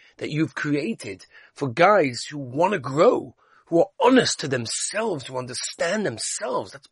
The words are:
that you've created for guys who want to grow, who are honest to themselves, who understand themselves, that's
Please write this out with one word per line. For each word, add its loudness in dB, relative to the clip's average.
that -8
you've -2
created -4
for -4
guys 2
who -12
want -2
to -4
grow, 2
who 4
are 6
honest 6
to -6
themselves, -4
who -8
understand -4
themselves, -6
that's -20